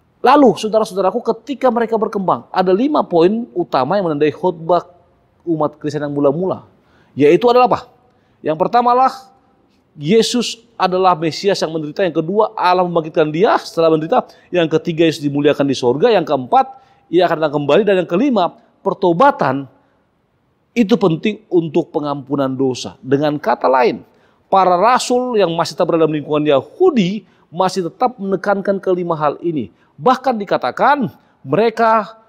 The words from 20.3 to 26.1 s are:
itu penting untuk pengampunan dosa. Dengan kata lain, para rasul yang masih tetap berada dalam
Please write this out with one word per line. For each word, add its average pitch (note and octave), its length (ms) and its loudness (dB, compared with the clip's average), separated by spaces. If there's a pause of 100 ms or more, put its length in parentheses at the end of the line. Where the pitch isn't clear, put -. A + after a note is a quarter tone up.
itu A#3 240 0
penting F#3+ 560 -2
untuk E3+ 400 0
pengampunan C#3+ 560 -4
dosa. B2+ 560 -4
Dengan C#3+ 320 0
kata - 320 -2
lain, - 400 0 (400)
para F3+ 320 2
rasul B3 560 0
yang F#3+ 160 2
masih E3 240 -4
tetap E3 160 -2
berada D#3+ 160 2
dalam D3+ 80 -4